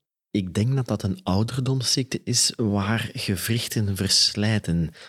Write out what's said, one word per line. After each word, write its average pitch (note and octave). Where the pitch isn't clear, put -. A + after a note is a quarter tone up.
ik F#2
denk A#2+
dat B2+
dat G#2
een F#2
ouderdomsziekte B2
is -
waar G#2
gewrichten A2
verslijten. F#2+